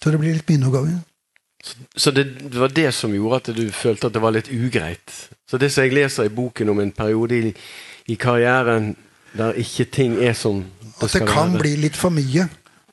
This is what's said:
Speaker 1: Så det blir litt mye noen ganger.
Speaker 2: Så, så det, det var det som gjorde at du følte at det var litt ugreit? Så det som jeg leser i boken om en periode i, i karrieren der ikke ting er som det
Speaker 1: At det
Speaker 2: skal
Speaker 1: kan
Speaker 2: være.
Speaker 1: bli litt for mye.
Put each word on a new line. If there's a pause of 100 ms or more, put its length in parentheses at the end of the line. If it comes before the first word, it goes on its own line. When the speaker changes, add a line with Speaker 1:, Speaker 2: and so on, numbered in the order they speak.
Speaker 1:
Så
det
blir
litt
mye
noen
ganger. (680)
Speaker 2:
Så, (200)
så
det, (240)
det
var
det
som
gjorde
at
du
følte
at
det
var
litt
ugreit? (340)
Så
det
som
jeg
leser
i
boken
om
en
periode
i, (560)
i
karrieren (420)
der
ikke
ting
er
som
det
Speaker 1:
At
det
Speaker 2:
skal
Speaker 1:
kan
Speaker 2:
være.
Speaker 1:
bli (100)
litt
for
mye. (440)